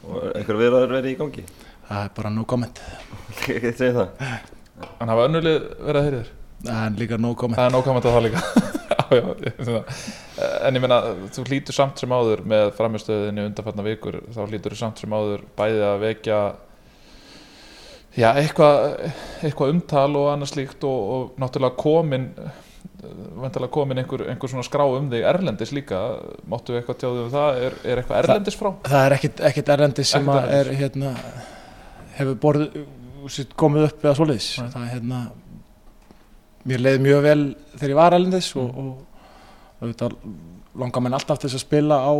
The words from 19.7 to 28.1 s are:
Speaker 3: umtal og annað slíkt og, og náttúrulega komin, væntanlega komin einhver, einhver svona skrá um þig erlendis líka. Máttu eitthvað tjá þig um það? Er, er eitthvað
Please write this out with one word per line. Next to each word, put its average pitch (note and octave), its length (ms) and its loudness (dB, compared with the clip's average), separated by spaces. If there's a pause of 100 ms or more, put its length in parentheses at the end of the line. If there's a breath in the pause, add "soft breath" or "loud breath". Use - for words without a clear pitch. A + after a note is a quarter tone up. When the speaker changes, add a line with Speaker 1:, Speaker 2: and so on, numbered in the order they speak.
Speaker 3:
umtal D3 380 2
og C#3+ 180 2
annað C#3+ 220 -4
slíkt C3+ 320 -8
og, C3 240 0
og B2+ 320 -6
náttúrulega C3 400 -2
komin, D3+ 480 2 (1080 loud breath)
væntanlega B2 380 -6
komin C3+ 280 0
einhver, C3 260 -6
einhver B2 240 -6
svona B2+ 160 -6
skrá D3 180 2
um C3+ 240 0
þig A#2 160 0
erlendis B2 460 0
líka. C3+ 300 -4 (420)
Máttu A#2+ 320 -6
eitthvað A#2+ 240 -6
tjá B2+ 80 -4
þig B2 160 -2
um A#2+ 100 -6
það? C#3+ 300 2
Er, - 180 -4
er B2 200 -2
eitthvað - 160 -2